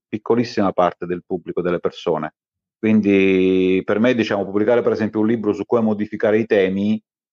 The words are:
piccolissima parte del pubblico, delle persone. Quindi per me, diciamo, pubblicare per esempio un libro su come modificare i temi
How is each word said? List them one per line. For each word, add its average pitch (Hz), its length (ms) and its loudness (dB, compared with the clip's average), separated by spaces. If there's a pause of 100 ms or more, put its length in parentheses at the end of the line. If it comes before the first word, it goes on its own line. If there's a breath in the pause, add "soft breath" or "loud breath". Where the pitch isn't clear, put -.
piccolissima 113 680 -2
parte 87 320 0
del 87 200 -6
pubblico, 87 360 -6
delle 87 180 0
persone. 78 560 -4 (420)
Quindi 95 1080 2
per 107 140 0
me, 123 160 2
diciamo, 107 300 -2
pubblicare 104 360 0
per 113 120 0
esempio 104 260 -4
un 107 80 0
libro 107 260 0
su 101 120 -8
come 117 160 0
modificare 107 580 0
i 113 60 -2
temi 101 560 0 (320)